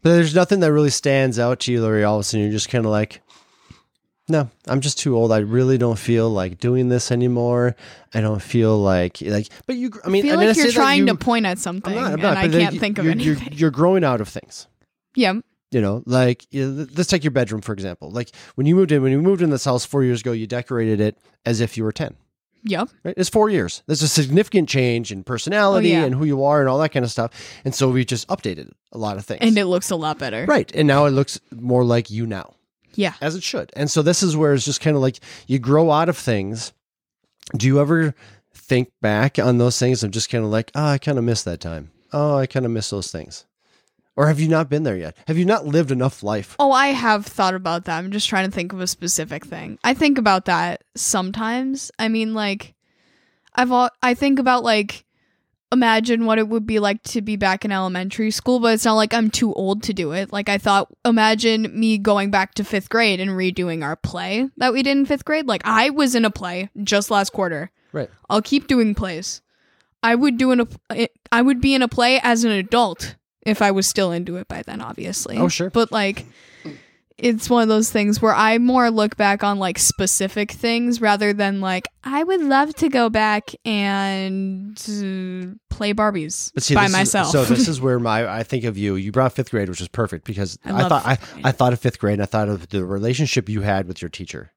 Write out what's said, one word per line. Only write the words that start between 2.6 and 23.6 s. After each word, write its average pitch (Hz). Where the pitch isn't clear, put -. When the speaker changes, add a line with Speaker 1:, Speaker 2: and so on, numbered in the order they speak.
Speaker 1:
kinda 113
like, 104
"No, 151
I'm 135
just 143
too 131
old. 113
I 110
really 127
don't 117
feel 113
like 92
doing 123
this 123
anymore. 120
I 113
don't 107
feel 110
like," 92
like, 104
but 262
you, 247
I 175
mean, 196
Speaker 2:
I -
feel -
Speaker 1:
I -
mean, 208
Speaker 2:
like 220
Speaker 1:
I -
Speaker 2:
you're 247
Speaker 1:
say -
that -
Speaker 2:
trying 269
Speaker 1:
you 277
Speaker 2:
to 214
point 233
at 185
something, 190
Speaker 1:
I'm 240
not, -
I'm -
Speaker 2:
and 156
Speaker 1:
not, 185
Speaker 2:
I 190
Speaker 1:
but, 160
like, 170
Speaker 2:
can't -
think 208
of 160
Speaker 1:
you're, 165
you're, 147
Speaker 2:
anything. 131
Speaker 1:
you're 156
growing 175
out 123
of 101
things. -
Speaker 2:
Yeah. 202
Speaker 1:
You 127
know, 104
like, 123
you 135
know, 139
th-, 143
let's 175
take 165
your 151
bedroom, 113
for 113
example. 92
Like, 117
when 135
you 170
moved 185
in, 139
when 131
you 139
moved 185
in 165
this 131
house 123
four 139
years 120
ago, 123
you 110
decorated 113
it 107
as 117
if 113
you 110
were 107
ten. -
Speaker 2:
Yep. 208
Speaker 1:
Right? 175
It's 180
four 214
years. 127